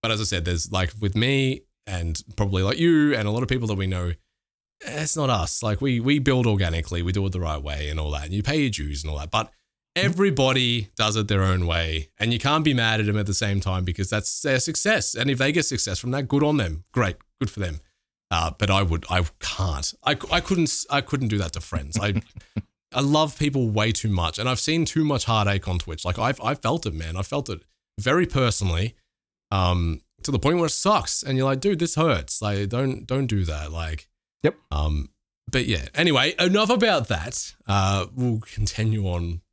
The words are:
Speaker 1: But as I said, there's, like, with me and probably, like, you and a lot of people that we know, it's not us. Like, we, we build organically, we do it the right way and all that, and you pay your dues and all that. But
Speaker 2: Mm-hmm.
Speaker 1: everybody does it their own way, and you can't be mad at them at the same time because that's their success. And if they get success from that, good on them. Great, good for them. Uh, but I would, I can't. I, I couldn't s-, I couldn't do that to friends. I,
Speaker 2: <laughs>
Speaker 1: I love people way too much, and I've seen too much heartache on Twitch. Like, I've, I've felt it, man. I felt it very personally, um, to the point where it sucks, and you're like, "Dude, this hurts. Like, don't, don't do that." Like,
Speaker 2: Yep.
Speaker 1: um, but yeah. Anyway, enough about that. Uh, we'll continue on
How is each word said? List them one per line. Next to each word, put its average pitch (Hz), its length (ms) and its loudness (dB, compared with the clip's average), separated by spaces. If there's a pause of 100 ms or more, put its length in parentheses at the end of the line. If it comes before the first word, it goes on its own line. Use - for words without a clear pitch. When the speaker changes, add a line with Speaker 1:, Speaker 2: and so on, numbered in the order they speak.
Speaker 1:
But 113 100 0
as 107 100 0
I - 40 -2
said, 87 200 -2
there's, 87 260 -2
like, 92 280 0
with 101 160 -2
me 131 460 2 (260)
and 85 340 -4 (140)
probably, 95 280 0
like, 117 160 0
you 156 360 6
and 107 120 0
a 104 40 0
lot 120 120 0
of 113 60 -4
people 123 180 0
that 107 80 0
we 95 120 0
know, 90 260 -2 (680)
it's 147 340 -4
not 147 140 0
us. 92 340 0
Like, 107 180 0
we, 127 180 0
we 143 200 2
build 127 280 2
organically, 87 560 0
we 87 80 0
do 98 140 0
it 95 60 -2
the 92 80 -4
right 80 220 -4
way 73 280 -6
and 78 100 -4
all 76 120 -4
that, 73 140 -6
and 82 80 -6
you 104 100 -2
pay 151 180 0
your 135 80 0
dues 73 340 -6
and 78 80 -6
all 73 80 -4
that. 76 120 -10
But 110 200 -2 (460)
Speaker 2:
Mm-hmm. 190 100 2
Speaker 1:
everybody 131 920 2
does 110 180 2
it 107 140 0
their 98 120 4
own 90 240 2
way, 82 520 -2
and 113 160 0
you 120 60 0
can't 151 260 2
be 147 80 4
mad 113 260 2
at 107 60 2
them 104 120 2
at 101 100 0
the 101 60 -2
same 98 280 0
time 92 240 -2
because 92 240 -2
that's - 320 -2
their 135 180 2
success. - 560 0
And 123 140 0
if 131 80 0
they 135 160 2
get 160 100 2
success 104 360 -2
from 123 120 -4
that, 135 160 -2
good 143 160 4
on 151 140 4
them. 85 340 -2
Great, 104 240 0 (240)
good 120 100 -2
for 104 120 -8
them. 80 180 -4 (500)
Uh, 82 300 2
but 104 100 0
I 98 140 4
would, 82 260 0
I 90 140 2 (160)
can't. 78 540 -4 (100)
I, 147 140 0 (120)
I 175 120 2
couldn't 175 240 2
s-, - 240 -2
I 143 100 2
couldn't 135 300 -2
do 104 80 0
that 92 160 -2
to - 80 -8
friends. 73 360 -6
I, 104 240 0 (360)
Speaker 2:
<laughs> - 360 -12
Speaker 1:
I 127 60 0
love 147 400 2
people 135 300 2
way 107 240 2
too - 160 -2
much, 87 280 0
and 117 120 -2
I've 127 100 0
seen 160 240 2
too 156 220 2
much 143 180 2
heartache 101 460 2
on 90 100 0
Twitch. 80 240 -8
Like, 90 160 -4
I've, 123 240 -2
I've 135 160 -2
felt 151 260 -2
it, 92 80 -4
man. 82 220 -6
I 95 60 -4
felt 143 280 -4
it 90 120 -8 (360)
very 147 280 2
personally, 104 680 0 (540)
um, 90 520 2 (220)
to - 80 -2
the 131 80 2
point 156 180 2
where 170 80 2
it 151 60 0
sucks, - 520 0
and 135 140 -2
you're 131 80 2
like, 135 160 0
"Dude, 196 180 2
this 170 160 0
hurts. 151 460 2
Like, 101 260 0
don't, 123 400 -2
don't 135 200 0
do 101 180 2
that." 76 260 -4
Like, 80 380 -6 (340)
Speaker 2:
Yep. - 140 2 (140)
Speaker 1:
um, 73 360 0 (420)
but 131 180 0
yeah. 98 180 -2 (100)
Anyway, 151 420 2
enough 196 320 4
about 202 380 2
that. 95 480 -6 (100)
Uh, 98 480 2
we'll 123 280 -2
continue 110 640 -2
on 85 320 -4 (140)